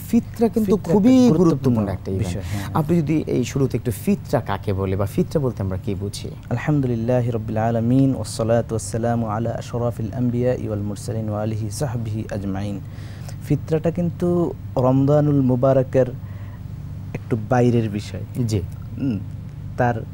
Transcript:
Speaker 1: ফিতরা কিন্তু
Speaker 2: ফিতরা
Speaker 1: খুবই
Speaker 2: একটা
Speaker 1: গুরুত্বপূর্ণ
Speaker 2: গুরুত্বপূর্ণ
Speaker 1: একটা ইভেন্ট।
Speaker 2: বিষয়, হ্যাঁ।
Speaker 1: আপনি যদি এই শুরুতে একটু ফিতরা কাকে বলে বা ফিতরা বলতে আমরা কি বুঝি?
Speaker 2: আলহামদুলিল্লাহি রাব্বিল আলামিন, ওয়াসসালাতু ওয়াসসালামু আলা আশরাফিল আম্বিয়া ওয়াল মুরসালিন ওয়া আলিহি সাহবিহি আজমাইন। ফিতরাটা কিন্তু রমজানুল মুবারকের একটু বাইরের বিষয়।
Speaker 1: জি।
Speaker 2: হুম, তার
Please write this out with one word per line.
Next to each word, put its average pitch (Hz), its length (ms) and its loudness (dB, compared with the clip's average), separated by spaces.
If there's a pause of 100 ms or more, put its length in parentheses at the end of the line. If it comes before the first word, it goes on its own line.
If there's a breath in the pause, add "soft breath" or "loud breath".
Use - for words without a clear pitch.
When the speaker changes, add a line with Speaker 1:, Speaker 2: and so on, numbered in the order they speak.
(100)
Speaker 1:
ফিতরা 233 380 2
কিন্তু 208 280 2
Speaker 2:
ফিতরা 175 160 -2
Speaker 1:
খুবই 247 320 8
Speaker 2:
একটা 233 120 8
Speaker 1:
গুরুত্বপূর্ণ 180 80 6
Speaker 2:
গুরুত্বপূর্ণ 127 440 4
Speaker 1:
একটা 95 220 -6
ইভেন্ট। 95 180 0
Speaker 2:
বিষয়, 90 140 -6 (100)
হ্যাঁ। - 120 -4 (100)
Speaker 1:
আপনি 160 240 2
যদি 151 280 2
এই 131 180 0
শুরুতে 131 320 0
একটু 120 140 -2
ফিতরা - 500 0
কাকে 101 320 -2
বলে 95 240 0
বা 101 100 0
ফিতরা - 340 -2
বলতে 123 220 -2
আমরা 92 220 -2
কি 101 100 -2
বুঝি? 101 340 -6 (220)
Speaker 2:
আলহামদুলিল্লাহি 123 800 0
রাব্বিল 110 260 -4
আলামিন, 117 580 4
ওয়াসসালাতু 113 600 0
ওয়াসসালামু 117 520 0
আলা 113 240 -2
আশরাফিল 117 600 -4
আম্বিয়া 123 440 0 (100)
ওয়াল 104 140 -2
মুরসালিন 107 480 -4
ওয়া 104 140 -2
আলিহি 107 280 -4
সাহবিহি 110 540 -4 (100)
আজমাইন। 101 460 -4 (680 loud breath)
ফিতরাটা 156 420 0
কিন্তু 175 640 0 (220)
রমজানুল 139 640 4
মুবারকের 131 680 4 (1080 loud breath)
একটু - 220 -2 (120)
বাইরের 120 420 4
বিষয়। 98 300 -6 (260)
Speaker 1:
জি। 107 160 0 (360)
Speaker 2:
হুম, 123 200 -2 (580)
তার 120 380 0